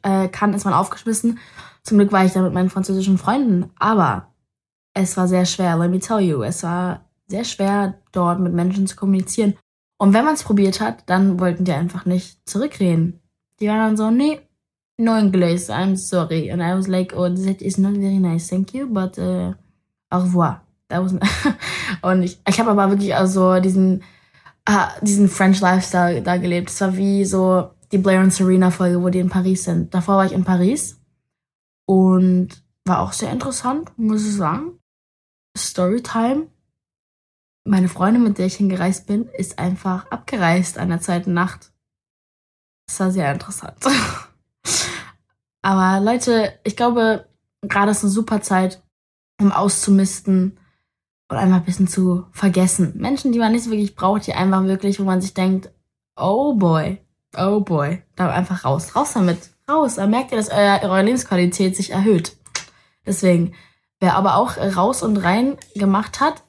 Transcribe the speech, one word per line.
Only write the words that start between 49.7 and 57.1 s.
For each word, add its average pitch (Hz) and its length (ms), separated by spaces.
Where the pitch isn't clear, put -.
und - 80
einfach 185 220
ein 170 60
bisschen 180 240
zu 180 440
vergessen. 185 640
Menschen, 269 360
die 233 60
man 220 140
nicht 233 120
so 233 60
wirklich 208 240
braucht, 202 320
die - 80
einfach 190 300
wirklich, 190 340
wo 196 60
man 185 160
sich 190 140
denkt, 190 360
"Oh 254 380
boy, 175 440